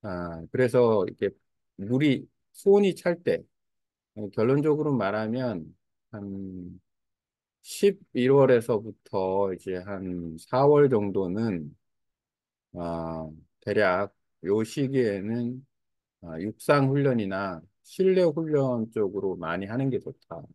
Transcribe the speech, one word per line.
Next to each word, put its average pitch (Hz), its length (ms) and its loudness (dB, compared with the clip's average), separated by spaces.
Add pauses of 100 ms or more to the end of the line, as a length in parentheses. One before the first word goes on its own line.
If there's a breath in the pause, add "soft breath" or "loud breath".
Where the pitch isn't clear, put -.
아, 87 480 -8
그래서 120 560 4
이렇게 - 220 -2 (480)
물이, 127 500 0 (260)
수온이 196 420 4
찰 175 280 -4
때, 85 200 0 (720)
어, 107 160 -10
결론적으로 147 640 2
말하면 110 800 -4 (360)
한 95 720 -12 (800)
십일월에서부터 113 1900 2
이제 92 220 -6
한 90 640 -8
사월 143 500 4
정도는, 98 840 -2 (1000)
아, 82 560 -6 (320)
대략 101 540 0 (300)
요 104 180 2
시기에는, 120 1000 -2 (580)
아, 80 180 -12
육상 135 480 2
훈련이나 101 720 -2 (220)
실내 185 400 2
훈련 139 680 0
쪽으로 98 460 -2
많이 85 280 -4
하는 127 240 -2
게 117 100 -2
좋다. - 440 -14 (100)